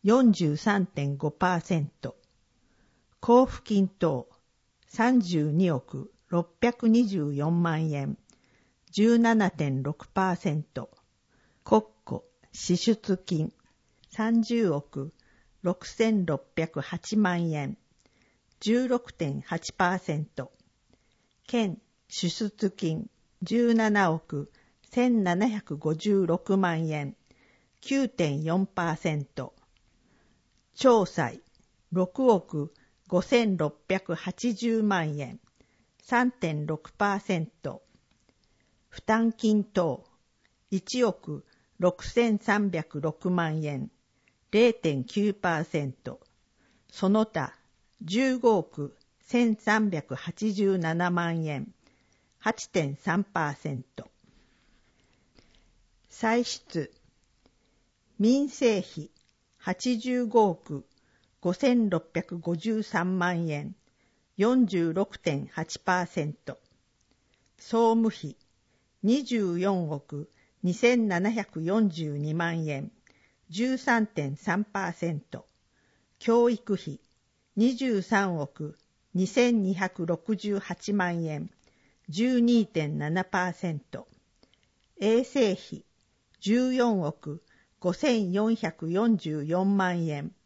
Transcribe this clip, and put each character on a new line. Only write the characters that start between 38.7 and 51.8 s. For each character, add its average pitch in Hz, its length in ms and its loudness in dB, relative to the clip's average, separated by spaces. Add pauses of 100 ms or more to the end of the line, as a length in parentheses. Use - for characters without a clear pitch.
負 - 140 -20
担 226 300 2
金 214 300 2
等、 165 440 -2 (640)
一 240 340 0
億 151 400 -4 (340)
六 180 240 0
千 233 360 2
三 202 320 0
百 156 300 -6
六 160 300 -4
万 160 320 0
円。 147 280 -6 (600)
零 226 220 4
点 147 320 -2
九 202 300 0
パ 170 240 -2
ー 151 60 -2
セ 147 200 -4
ン 131 80 -6
ト。 - 280 -14 (680)
そ 190 200 0
の 214 160 4
他、 - 320 -6 (440)
十 254 360 0
五 226 200 4
億 147 380 -8 (280)
千 240 320 2
三 214 320 2
百 156 260 -4
八 208 380 -6
十 196 240 2
七 170 340 0
万 170 340 -2
円。 143 280 -6 (680)